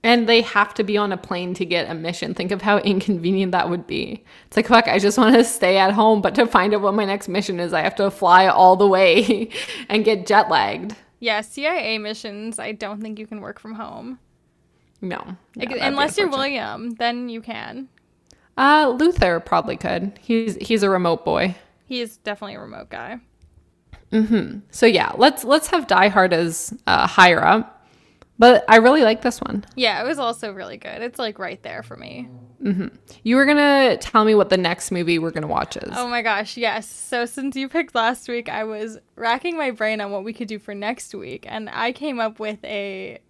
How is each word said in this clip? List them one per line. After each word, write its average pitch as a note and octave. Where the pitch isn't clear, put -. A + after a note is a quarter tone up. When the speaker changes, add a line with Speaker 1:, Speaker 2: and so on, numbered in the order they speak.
Speaker 1:
And A#3
they A#3
have G#3
to G#3+
be G#3
on G#3
a F3+
plane F3+
to F#3
get E3+
a E3
mission. E3+
Think F#3
of F#3+
how G#3
inconvenient F#3+
that F3+
would F3
be. -
It's -
like, A3
"Fuck, A3+
I F#3+
just G3+
wanna A#3+
stay F#3+
at F#3+
home, G#3+
but G3
to A#3+
find G#3
out G3
what G3+
my G#3+
next G3+
mission F#3
is, F3
I D#3+
have F3
to G3
fly F#3
all F#3
the G3+
way G3
<laughs> -
and G#3+
get G3+
jet G3+
lagged." G3+
Speaker 2:
Yeah, A3
C C#4
I E4+
A A3
missions, G#3+
I A3+
don't G#3
think A3
you G#3+
can G#3+
work -
from A3
home. A#3
Speaker 1:
No. F3+
No, -
Speaker 2:
Like, B3
Speaker 1:
that'd C4+
be A#3
Speaker 2:
unless C#4+
you're G4+
Speaker 1:
unfortunate. C4+
Speaker 2:
William, A#3+
then A#3+
you A3+
can. A3+
Speaker 1:
Uh, C#4+
Luther G3+
probably -
could. F#3
He's, A3+
he's A3
a G3
remote F3
boy. F3
Speaker 2:
He B3
is A3+
definitely G#3
a -
remote -
guy. -
Speaker 1:
Mm-hmm. A3
So, -
yeah, A3+
let's, B3+
let's C#4
have E4
Die F#3+
Hard F#3
as, E3
uh, -
higher F3+
up. A3
But A#3
I A3
really B3+
like A3
this -
one. -
Speaker 2:
Yeah, A3
it A#3+
was D4
also A#3
really F#3+
good. -
It's, B3
like, G#3+
right F#3+
there -
for -
me. -
Speaker 1:
Mm-hmm. F#3+
You A#3
were C#4
gonna C#4
tell G#3+
me G#3+
what G#3+
the F#3+
next F3+
movie E3+
we're E3
gonna D#3
watch -
is. -
Speaker 2:
Oh B3
my A#3+
gosh, G#3+
yes. A3
So -
since C4
you C4+
picked E4
last A#3+
week, A#3+
I A3
was A3
racking C4+
my C#4
brain G#3+
on G3+
what G3+
we A3+
could A3
do G#3+
for G#3
next G#3
week, -
and A3
I A#3
came C4+
up A3
with G#3+
a G3+